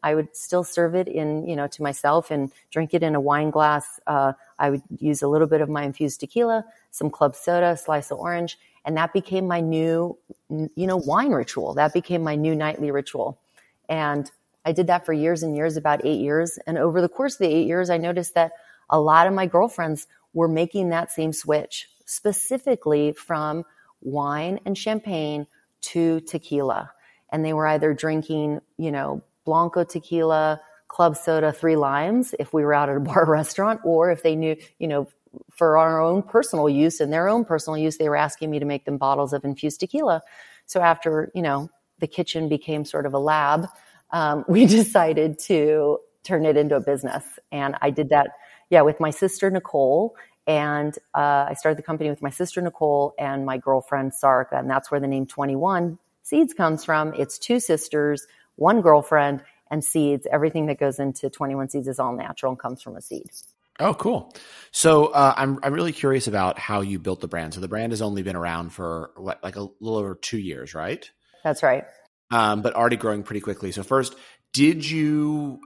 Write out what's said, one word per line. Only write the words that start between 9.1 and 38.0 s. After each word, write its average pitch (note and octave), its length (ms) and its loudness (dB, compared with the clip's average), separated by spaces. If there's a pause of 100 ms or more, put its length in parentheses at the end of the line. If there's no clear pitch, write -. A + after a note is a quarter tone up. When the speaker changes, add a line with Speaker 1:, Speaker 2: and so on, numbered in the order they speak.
Speaker 1:
became F#3+ 340 -2
my F3 140 -2
new, E3 560 0 (340)
n-, D#3 240 -6
you F3+ 120 -4
know, F#3 100 0
wine F3+ 360 0
ritual. A#2+ 420 -4
That D3 180 2
became F3 300 -2
my D3+ 140 -2
new D#3 180 0
nightly D3+ 360 -4
ritual. C#3 480 -6 (520)
And D3 400 -2 (340)
I E3 80 0
did E3+ 140 2
that F3 180 2
for D#3+ 80 -2
years D#3+ 300 0
and D#3 120 -4
years, D#3 220 -2
about D3 300 0
eight C#3+ 160 0
years. D#3 440 0
And E3 120 -2
over E3+ 240 2
the F3 80 2
course C4+ 240 -4
of - 60 -8
the E3 140 2
eight E3 120 2
years, F3+ 240 0
I E3+ 80 2
noticed E3+ 380 -4
that E3 160 2 (360)
a D#3 100 4
lot D#3 280 6
of F#3+ 80 2
my F#3+ 100 0
girlfriends E3+ 640 0 (260)
were E3 160 2
making E3+ 420 0
that E3 200 -2
same D#3+ 220 -2
switch, - 560 -4 (160)
specifically G3 1040 0
from D3+ 540 -6 (380)
wine D3 640 -4
and G3 100 -4
champagne D#3+ 680 -4 (340)
to E3 400 0
tequila. C#3+ 720 -4 (400)
And D#3 100 -2
they D#3 120 -2
were D#3 120 0
either D3+ 280 2
drinking, D3+ 680 -2 (160)
you D#3+ 160 -4
know, C#3+ 300 -6 (240)
Blanco E3 360 2
tequila, D#3+ 800 0 (280)
club E3 280 4
soda, D#3 360 2
three D#3+ 240 2
limes, D3+ 640 0
if C#3+ 140 -6
we D3+ 140 2
were D3 80 4
out C#3+ 160 2
at C#3 80 0
a - 20 -2
<laughs> D3 80 -4
bar D#3 160 4
or D#3+ 80 2
restaurant, G3 500 0
or E3 280 4
if E3 120 -2
they D#3+ 140 2
knew, D#3+ 200 -2 (220)
you E3 100 -6
know, C#3+ 200 -2 (440)
for D#3+ 260 4
our D#3+ 240 4
own F3+ 200 2
personal D#3+ 460 2
use D3 320 2
and D3 100 0
their E3 180 2
own G#3+ 180 0
personal D#3 320 -2
use, D#3 180 0
they D3+ 140 0